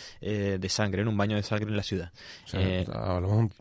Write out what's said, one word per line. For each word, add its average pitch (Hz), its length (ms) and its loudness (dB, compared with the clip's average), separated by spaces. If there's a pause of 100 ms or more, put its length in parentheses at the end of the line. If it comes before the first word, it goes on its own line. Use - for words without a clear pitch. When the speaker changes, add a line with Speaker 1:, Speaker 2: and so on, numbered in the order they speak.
(200)
Speaker 1:
eh, 101 400 0
de 95 80 -2
sangre, 98 340 0
en 113 60 2
un 107 80 0
baño 104 180 2
de 104 80 2
sangre 107 260 -2
en 107 80 -2
la 101 60 2
ciudad. 87 300 -4 (320)
Speaker 2:
O - 40 -18
sea, 92 120 -2
Speaker 1:
Eh, 92 320 2
Speaker 2:
hablamos 95 580 2 (100)